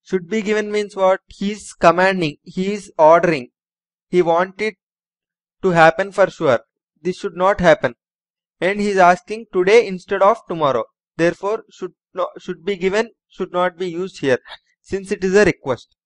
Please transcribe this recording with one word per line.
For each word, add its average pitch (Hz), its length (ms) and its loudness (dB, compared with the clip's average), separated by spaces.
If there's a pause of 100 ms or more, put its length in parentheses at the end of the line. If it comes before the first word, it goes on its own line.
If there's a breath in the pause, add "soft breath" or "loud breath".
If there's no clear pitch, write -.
Should 185 260 -6
be 214 140 -4
given 214 300 -4
means 208 240 -6
what? 190 320 0
He 196 240 -6
is 208 220 -14
commanding. 180 680 0
He 190 320 -6
is 202 240 -14
ordering. 160 540 4 (580)
He 180 140 2
want 185 460 -2
it - 80 -14 (840)
to 190 80 0 (120)
happen 175 300 4
for 185 200 2
sure. 139 300 0 (380)
This 180 200 -8
should - 240 -10
not 196 240 0
happen. 143 260 2 (680)
And 202 220 -2
he 208 80 -2
is 196 80 -2
asking 180 560 2
today 190 320 4
instead 190 380 -4
of 220 240 2
tomorrow. 139 380 -2 (300)
Therefore, 180 540 -2
should 180 240 -14 (220)
no, 180 140 -6 (100)
should 165 260 -14
be 202 100 -4
given, 190 360 -4 (160)
should - 240 -12
not 180 260 -2
be 185 100 -6
used 180 340 -10
here, 131 180 0 (420 loud breath)
since 196 300 -10
it 185 120 -6
is 190 120 -2
a 208 100 6
request. 135 500 -4 (100)